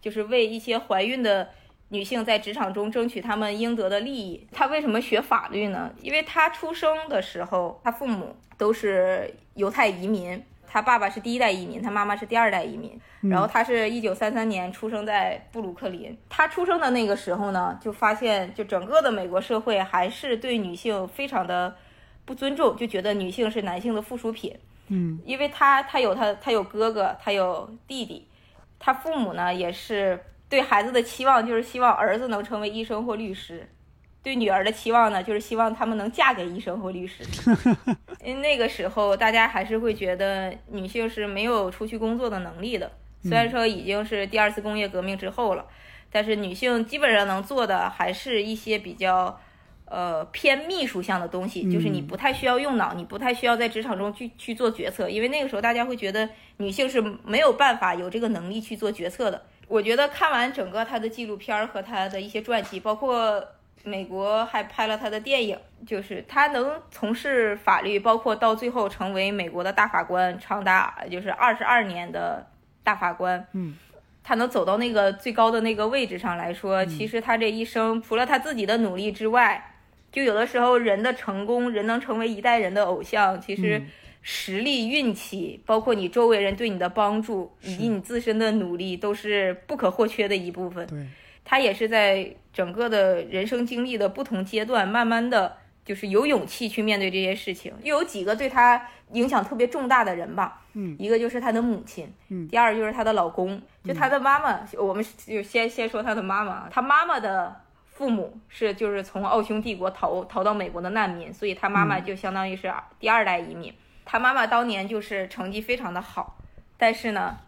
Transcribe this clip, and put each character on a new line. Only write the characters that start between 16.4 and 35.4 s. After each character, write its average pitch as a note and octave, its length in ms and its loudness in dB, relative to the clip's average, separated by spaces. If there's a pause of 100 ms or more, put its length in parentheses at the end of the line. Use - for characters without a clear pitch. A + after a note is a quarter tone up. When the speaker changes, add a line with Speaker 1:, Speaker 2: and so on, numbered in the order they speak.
Speaker 1:
出 F4 180 -2
生 E4+ 160 2
的 C#4 80 2
那 B3 160 2
个 G3+ 100 2
时 F#3 200 -4
候 G3+ 160 -2
呢， F3+ 280 -2
就 G#3+ 120 -6
发 G#3+ 240 2
现 G3+ 400 -2
就 A3 80 -6
整 G3 240 -2
个 D4 120 6
的 C#4 120 2
美 F#3+ 160 -4
国 F3 120 0
社 A3 220 -2
会 A3 180 0
还 F#3 300 0
是 B3 260 -4
对 A#3+ 220 -4
女 F3+ 180 -4
性 G3 320 -4
非 C#4 200 -8
常 G3 180 -2
的 F3+ 300 -2 (500)
不 C4 80 -12
尊 C#4 220 -2
重， C#4 200 4
就 A#3 120 -4
觉 F#3+ 160 -2
得 G#3 100 2
女 F#3+ 160 -2
性 A3 220 0
是 A3+ 100 -4
男 G3 180 -4
性 A3+ 140 -2
的 G#3+ 80 -2
附 A#3+ 160 -10
属 A3+ 140 -4
品。 - 260 -10 (300)
Speaker 2:
嗯。 E3+ 360 0
Speaker 1:
因 B3+ 140 -6
为 C#4+ 100 0
她， C#4 360 6
她 C#4 160 -2
有 G#3 160 4
她， G#3+ 180 2
她 - 180 -4
有 G#3 120 4
哥 G#3+ 280 0
哥， G3+ 300 0
她 G#3+ 100 -2
有 F#3 380 0 (180)
弟 C4 160 -6
弟， - 240 -12 (520)
她 - 120 2
父 D#4+ 240 0
母 G#3+ 180 0
呢 F3 200 0
也 F3+ 180 -2
是 F#3+ 480 -2 (300)
对 C4+ 120 4
孩 A3 220 4
子 A#3+ 80 -4
的 B3 100 4
期 B3 240 -4
望 B3 220 6
就 A#3+ 80 0
是 A3+ 80 0
希 B3 160 -8
望 B3 140 6
儿 G#3 260 2
子 B3+ 80 -4
能 G#3 160 -2
成 A3 160 -6
为 G#3 100 -4
医 A3 140 -6
生 A3 220 -4
或 A3+ 100 -4
律 G#3+ 180 -6
师。 E3+ 360 -14 (540)
对 C4+ 120 -4
女 A#3 120 2
儿 F#3+ 160 4
的 G#3+ 80 2
期 A3+ 220 -2
望 A#3 180 6
呢， F#3+ 100 0
就 G#3+ 120 -4
是 G#3 60 0
希 A3 180 -6